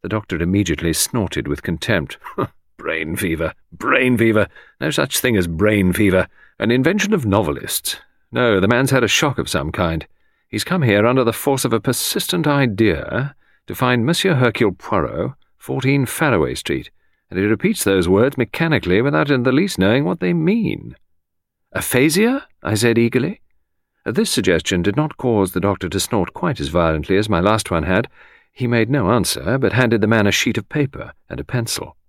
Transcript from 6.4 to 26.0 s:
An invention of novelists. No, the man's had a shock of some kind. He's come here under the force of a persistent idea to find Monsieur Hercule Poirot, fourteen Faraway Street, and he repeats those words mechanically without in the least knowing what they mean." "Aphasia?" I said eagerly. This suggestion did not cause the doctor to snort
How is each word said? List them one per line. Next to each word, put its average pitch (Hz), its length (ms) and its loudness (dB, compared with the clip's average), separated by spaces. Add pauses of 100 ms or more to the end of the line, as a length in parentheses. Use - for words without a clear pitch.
An 110 140 0
invention 190 420 2
of 147 120 0
novelists. 92 720 -2 (340)
No, 120 280 2
the 95 80 4
man's 127 240 2
had 127 120 2
a 107 40 2
shock 139 300 0
of - 120 -6
some 78 220 -2
kind. 82 360 -2 (400)
He's 104 160 -8
come 180 200 -2
here 104 220 4
under 127 180 2
the 113 100 0
force 135 320 -2
of 117 80 0
a 113 60 0
persistent - 680 -2
idea 120 880 0 (320)
to - 80 -10
find 123 300 2
Monsieur 175 300 0
Hercule 117 360 2
Poirot, 87 600 -4 (240)
fourteen 135 480 -2
Faraway 87 500 0
Street, - 340 -6 (400)
and 87 80 -6
he 98 80 0
repeats 110 380 0
those 95 240 2
words 107 300 2
mechanically 117 640 0
without 143 280 0
in 131 140 2
the 127 80 2
least 175 260 0
knowing 113 280 2
what 175 140 -4
they 180 140 -2
mean." 170 640 -2 (800)
"Aphasia?" 185 720 0 (160)
I 104 120 -2
said 113 220 4
eagerly. 120 440 0 (640)
This 180 260 -2
suggestion 90 500 2
did 98 140 0
not 151 220 -2
cause 104 340 0
the 92 80 -4
doctor 95 300 -2
to 98 100 -2
snort 92 340 -2